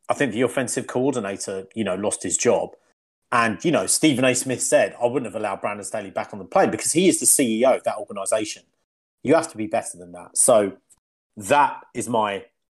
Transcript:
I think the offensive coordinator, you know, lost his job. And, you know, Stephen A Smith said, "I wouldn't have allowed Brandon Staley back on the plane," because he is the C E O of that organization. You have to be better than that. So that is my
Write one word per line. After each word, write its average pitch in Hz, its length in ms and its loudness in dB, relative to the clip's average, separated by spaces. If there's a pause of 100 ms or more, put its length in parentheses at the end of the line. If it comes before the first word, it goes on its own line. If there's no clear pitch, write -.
I 120 60 0
think 131 180 0
the 113 80 0
offensive 131 460 -2
coordinator, 104 800 -4 (100)
you 110 80 -2
know, 95 120 -2
lost 98 280 -4
his 87 120 -4
job. 92 360 2 (600)
And, 117 320 0
you 170 80 2
know, 101 140 2
Stephen 131 400 2
A 127 80 4
Smith 127 300 -4
said, 113 360 2
"I 120 60 0
wouldn't 120 260 -2
have 107 80 -8
allowed 98 220 -4
Brandon 104 240 -6
Staley 95 240 -8
back 104 240 -8
on 104 60 -12
the 92 60 -14
plane," 165 260 2
because - 220 -4
he 180 140 4
is 156 120 4
the - 80 -2
C 110 320 2
E 120 60 2
O 113 100 6
of - 80 -6
that 104 140 -4
organization. 107 680 -6 (580)
You 135 140 4
have - 160 0
to - 60 -20
be 110 100 -6
better 107 320 -6
than 87 140 -18
that. 87 220 -16
So 107 380 4 (600)
that 135 480 2 (100)
is 117 160 -8
my 104 360 0 (320)